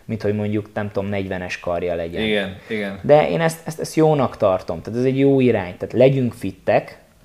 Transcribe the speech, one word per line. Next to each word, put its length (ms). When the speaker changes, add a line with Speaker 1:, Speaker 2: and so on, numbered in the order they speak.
Speaker 1:
mint 160
hogy 140
mondjuk, 380
nem 180
tudom, 180
negyvenes 500
karja 360
legyen. 260
Speaker 2:
Igen, 360
igen. 340
Speaker 1:
De 280
én 120
ezt, 260
ezt, 120
ezt 160
jónak 420
tartom, 440
tehát 180
ez 60
egy 140
jó 200
irány, 380
tehát 160
legyünk 400
fittek, 680